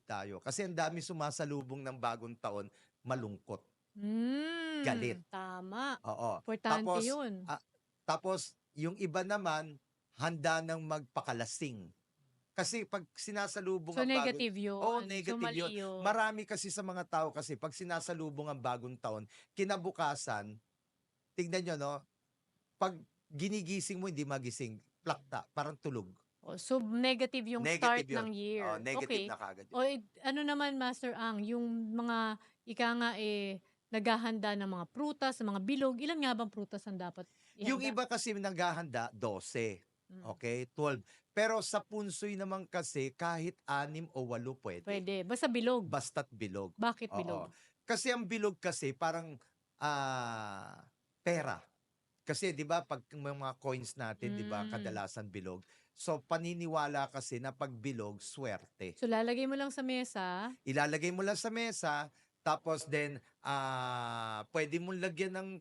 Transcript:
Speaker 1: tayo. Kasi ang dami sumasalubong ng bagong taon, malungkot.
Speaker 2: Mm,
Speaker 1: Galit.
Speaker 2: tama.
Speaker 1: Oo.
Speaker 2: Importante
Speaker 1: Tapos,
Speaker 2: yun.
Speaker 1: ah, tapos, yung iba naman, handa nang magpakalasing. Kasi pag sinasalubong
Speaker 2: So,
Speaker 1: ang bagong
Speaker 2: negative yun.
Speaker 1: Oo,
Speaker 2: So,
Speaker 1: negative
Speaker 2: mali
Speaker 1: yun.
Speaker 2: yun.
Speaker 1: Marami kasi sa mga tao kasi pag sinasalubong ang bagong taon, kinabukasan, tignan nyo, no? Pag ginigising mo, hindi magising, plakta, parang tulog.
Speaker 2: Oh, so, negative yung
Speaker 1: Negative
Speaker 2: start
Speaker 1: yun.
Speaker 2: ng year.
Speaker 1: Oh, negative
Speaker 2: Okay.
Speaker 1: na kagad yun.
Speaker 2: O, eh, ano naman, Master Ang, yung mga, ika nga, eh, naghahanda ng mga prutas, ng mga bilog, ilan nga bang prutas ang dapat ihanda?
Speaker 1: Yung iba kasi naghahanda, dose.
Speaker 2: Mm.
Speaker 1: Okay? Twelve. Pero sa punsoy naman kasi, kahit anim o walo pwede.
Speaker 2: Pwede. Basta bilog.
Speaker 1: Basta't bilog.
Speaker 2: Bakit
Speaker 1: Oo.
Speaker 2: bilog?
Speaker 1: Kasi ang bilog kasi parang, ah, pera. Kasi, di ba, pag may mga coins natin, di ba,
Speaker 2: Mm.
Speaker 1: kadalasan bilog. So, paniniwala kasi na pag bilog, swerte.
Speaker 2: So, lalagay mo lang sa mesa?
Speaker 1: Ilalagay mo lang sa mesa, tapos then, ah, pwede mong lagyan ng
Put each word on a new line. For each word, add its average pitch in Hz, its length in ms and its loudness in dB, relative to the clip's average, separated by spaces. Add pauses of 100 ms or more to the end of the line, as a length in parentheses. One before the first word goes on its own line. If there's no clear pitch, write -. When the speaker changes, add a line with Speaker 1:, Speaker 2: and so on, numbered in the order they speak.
Speaker 1:
tayo. 101 400 -6
Kasi 185 240 -2
ang 170 80 -6
dami 165 240 2
sumasalubong 143 800 -2
ng 131 160 -6
bagong 117 400 -2
taon, 101 320 -4 (320)
malungkot. 110 640 -4 (320)
Speaker 2:
Mm, 285 880 0
Speaker 1:
Galit. 175 480 0
Speaker 2:
tama. 190 720 -4
Speaker 1:
Oo. 117 400 -2
Speaker 2:
Importante 220 400 2
Speaker 1:
Tapos, 226 160 4
Speaker 2:
yun. 254 320 0 (160)
Speaker 1:
ah, 147 120 -4 (440)
tapos, 165 480 0 (240)
yung 165 240 -2
iba 185 240 0
naman, 160 560 0 (400)
handa 160 400 4
nang 160 240 -2
magpakalasing. 127 1040 -2 (640)
Kasi 196 320 0
pag 190 320 -4
sinasalubong 190 800 -2
Speaker 2:
So, 254 80 6
Speaker 1:
ang 262 80 4
bagong 262 80 6
Speaker 2:
negative 240 360 2
yun. 202 280 0
Speaker 1:
Oo, 233 160 4
Speaker 2:
So, 196 80 -4
Speaker 1:
negative 196 320 0
Speaker 2:
mali 226 240 0
Speaker 1:
yun. 170 80 0
Speaker 2:
yun. 190 320 -4
Speaker 1:
Marami 214 400 4
kasi 196 240 -4
sa 196 160 -4
mga 180 240 -4
tao 160 240 2
kasi 147 240 -4
pag 151 160 -4
sinasalubong 160 800 -2
ang 131 80 -6
bagong 123 400 -2
taon, 107 240 -2 (320)
kinabukasan, 143 1040 0 (720)
tignan 180 320 0
nyo, 165 160 0
no? 143 140 0 (840)
Pag 185 240 2 (320)
ginigising 190 640 0
mo, 185 160 -2
hindi 143 160 0
magising, 123 480 -2 (240)
plakta, - 560 -2
parang 147 240 -2
tulog. 110 320 -4 (280)
Speaker 2:
Oh, - 160 -10
so, 262 240 2
negative 254 640 2
yung 233 160 -2
Speaker 1:
Negative 170 240 4
Speaker 2:
start 240 240 6
Speaker 1:
yun. 135 160 2
Speaker 2:
ng 220 80 -2
year. 208 320 -2
Speaker 1:
Oh, 214 160 0
negative - 480 0
Speaker 2:
Okay. - 0 -
Speaker 1:
na 113 80 -4
kagad 98 320 -8
yun. - 80 -4
Speaker 2:
O, 254 80 6
eh, 269 160 4 (240)
ano 277 160 2
naman, 285 400 2
Master 247 320 0
Ang, 220 320 0
yung 233 480 0
mga, 226 480 2 (240)
ika 233 320 2
nga, 240 140 4 (100)
eh, 202 400 0 (320)
naghahanda 220 640 4
ng 196 160 0
mga 175 160 -2
prutas, 277 480 0
ng 208 160 0
mga 196 80 0
bilog, 262 400 4
ilan 311 160 0
nga 277 160 4
bang 226 160 0
prutas 208 400 -6
ang 190 80 -6
dapat 180 320 -8 (320)
ihanda? 208 160 2
Speaker 1:
Yung 254 80 0
iba 247 240 2
kasi 226 240 2
naghahanda, 170 800 0
dose. 107 720 -2 (240)
Speaker 2:
Mm. 185 240 -16
Speaker 1:
Okay? 120 400 -2
Twelve. 143 320 0 (320)
Pero 220 240 6
sa 202 240 0
punsoy 208 560 -4
naman 190 240 -2
kasi, 143 480 -2
kahit 170 560 -2
anim 147 480 0
o 127 80 0
walo 120 400 -2
pwede. 90 240 -6
Speaker 2:
Pwede. 196 400 0
Basta 247 160 0
bilog. 240 480 4
Speaker 1:
Basta't 139 400 -2
bilog. 101 480 -4
Speaker 2:
Bakit 226 320 0
Speaker 1:
Oo. - 80 -2
Speaker 2:
bilog? 170 280 -2 (360)
Speaker 1:
Kasi 247 320 2
ang 233 80 0
bilog 208 320 2
kasi 156 400 0
parang, 165 400 -2 (400)
ah, 117 1040 -2 (400)
pera. 156 400 2 (640)
Kasi, 156 320 0
di 151 80 -2
ba, 170 160 4
pag 135 320 -4
may 143 240 -4
mga 135 240 -4
coins 127 400 -2
natin, 110 400 -2
di 104 80 -4
ba, 104 160 -2
Speaker 2:
Mm. 107 80 -6
Speaker 1:
kadalasan 107 560 -4
bilog. 92 320 -6 (400)
So, 151 240 -2
paniniwala 160 880 0
kasi 127 300 -4
na 131 100 -4
pag 139 220 -4
bilog, 110 500 -4
swerte. 101 720 -6
Speaker 2:
So, - 80 -4
lalagay 233 400 2
mo 269 80 0
lang 277 160 0
sa 269 160 -4
mesa? 214 640 -2 (160)
Speaker 1:
Ilalagay 147 480 4
mo 180 80 -2
lang 202 160 2
sa 220 160 -2
mesa, 170 560 0 (320)
tapos 156 460 2
then, 143 340 0 (220)
ah, 123 1080 0
pwede 156 280 2
mong 180 200 -4
lagyan 185 360 0
ng 190 140 -4 (120)